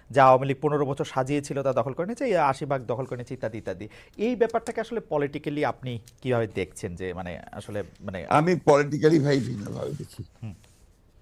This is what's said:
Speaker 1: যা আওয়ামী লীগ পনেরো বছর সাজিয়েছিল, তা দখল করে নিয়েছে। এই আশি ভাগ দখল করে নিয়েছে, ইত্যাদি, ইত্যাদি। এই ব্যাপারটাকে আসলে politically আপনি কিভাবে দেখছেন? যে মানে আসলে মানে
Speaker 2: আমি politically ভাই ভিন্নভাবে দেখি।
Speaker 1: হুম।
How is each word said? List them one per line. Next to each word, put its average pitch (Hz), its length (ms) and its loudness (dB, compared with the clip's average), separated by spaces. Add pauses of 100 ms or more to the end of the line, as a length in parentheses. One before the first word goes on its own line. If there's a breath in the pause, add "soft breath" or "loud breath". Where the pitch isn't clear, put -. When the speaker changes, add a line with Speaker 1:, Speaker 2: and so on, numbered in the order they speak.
(120)
Speaker 1:
যা 135 140 10
আওয়ামী 131 220 8
লীগ 135 140 0
পনেরো 147 240 0
বছর 135 200 -4
সাজিয়েছিল, 139 580 -2
তা 135 100 0
দখল 127 200 0
করে 165 120 -4
নিয়েছে। 240 200 -6
এই 226 100 2
আশি 147 300 2
ভাগ 135 200 -4
দখল 127 200 -4
করে 123 120 -8
নিয়েছে, 120 160 -10
ইত্যাদি, 113 240 -8
ইত্যাদি। 98 300 -8 (300 soft breath)
এই 240 180 0
ব্যাপারটাকে 226 460 -2
আসলে 220 280 -6
politically 147 580 -2
আপনি 120 320 -6 (220)
কিভাবে 120 260 0
দেখছেন? 95 480 -6
যে 92 180 -6
মানে 90 260 -8 (120)
আসলে 104 320 -8 (180)
মানে 95 280 -8
Speaker 2:
আমি 156 240 4
politically 147 680 4
ভাই 139 180 2
ভিন্নভাবে 117 520 -6
দেখি। - 320 -12 (200)
Speaker 1:
হুম। 107 100 -12 (680)